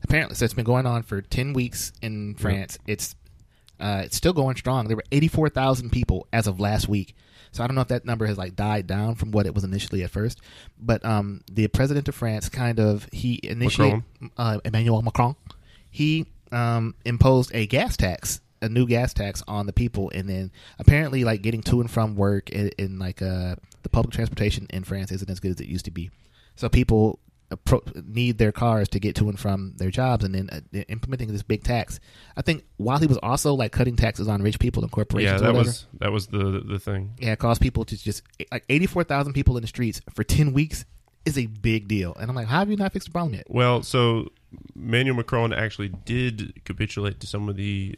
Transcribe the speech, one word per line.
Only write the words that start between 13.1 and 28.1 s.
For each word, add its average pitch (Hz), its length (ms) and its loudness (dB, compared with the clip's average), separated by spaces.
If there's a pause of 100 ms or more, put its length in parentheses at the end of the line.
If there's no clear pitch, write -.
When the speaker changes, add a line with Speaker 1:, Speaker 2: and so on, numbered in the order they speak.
Speaker 1:
he 120 280 -2
initiated, 113 640 2 (160)
Speaker 2:
Macron. 117 180 -16
Speaker 1:
uh, 110 280 0
Emmanuel 110 360 2
Macron, 120 340 2 (540)
he, 156 360 0 (260)
um, 117 420 0 (120)
imposed 123 500 4
a 110 100 0
gas 131 320 0
tax, - 440 -2 (200)
a 113 80 -2
new 123 160 4
gas 120 280 2
tax 101 340 -4
on 104 180 -4
the 101 80 -6
people. 113 400 0
And 95 140 -4
then 95 240 -4 (260)
apparently, 139 460 6
like, 110 180 2
getting 110 220 -2
to 120 160 2
and 117 100 0
from 110 260 0
work 98 340 2
in, 104 180 -2 (100)
in, 95 220 -4
like, 92 220 -6
uh, 90 340 -2 (260)
the - 80 -8
public 117 240 2
transportation 104 560 -2
in 92 140 -6
France 98 300 -6
isn't 95 160 -6
as 92 100 -6
good 95 120 -2
as 85 100 -6
it 50 60 -12
used 85 180 -6
to 85 60 -10
be. 85 200 -10 (460)
So 123 100 -2
people, 110 500 4 (320)
uh, - 140 -10
pro-, - 180 4 (240)
need 117 340 -2